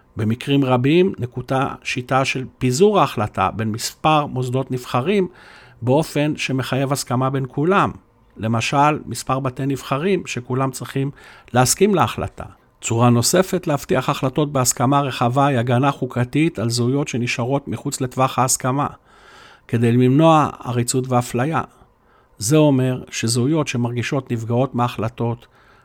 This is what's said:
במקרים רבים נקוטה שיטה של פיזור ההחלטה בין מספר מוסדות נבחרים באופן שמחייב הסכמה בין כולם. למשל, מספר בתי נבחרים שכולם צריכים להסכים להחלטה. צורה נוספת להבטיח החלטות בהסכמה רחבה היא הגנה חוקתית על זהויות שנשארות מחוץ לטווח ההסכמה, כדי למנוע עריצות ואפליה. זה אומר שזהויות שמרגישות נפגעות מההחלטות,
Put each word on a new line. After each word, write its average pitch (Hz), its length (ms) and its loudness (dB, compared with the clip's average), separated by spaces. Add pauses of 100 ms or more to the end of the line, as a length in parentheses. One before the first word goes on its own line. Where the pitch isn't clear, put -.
(160)
במקרים 120 480 0
רבים 135 540 4
נקוטה 131 640 -4
שיטה 131 420 -2
של 131 200 -4 (140)
פיזור 170 420 2
ההחלטה 107 500 0
בין 110 220 -4
מספר 147 540 0
מוסדות 127 440 -4
נבחרים 147 580 0 (540)
באופן 147 540 0
שמחייב 131 560 -2
הסכמה 131 380 -2
בין 135 180 -2
כולם. 160 420 0 (460)
למשל, 131 680 2
מספר 131 340 -6
בתי 135 260 -4
נבחרים 143 600 -2
שכולם 131 440 -4
צריכים 135 400 -4 (420)
להסכים 180 420 2
להחלטה. 110 500 -2 (360)
צורה 117 300 4
נוספת 127 560 2
להבטיח 147 420 -2
החלטות 147 440 -2
בהסכמה 135 480 2
רחבה 131 460 0
היא 139 120 2
הגנה 123 320 2
חוקתית 139 680 -2
על 113 120 -2
זהויות 123 380 0
שנשארות 123 600 -2
מחוץ - 320 -6
לטווח 131 380 0
ההסכמה, 131 480 0 (840)
כדי 117 240 2
למנוע 139 580 6 (140)
עריצות 123 440 -2
ואפליה. 123 540 0 (760)
זה 113 180 0
אומר 135 540 4
שזהויות 135 580 0
שמרגישות 120 640 -2
נפגעות 120 420 -2
מההחלטות, 117 720 -2 (380)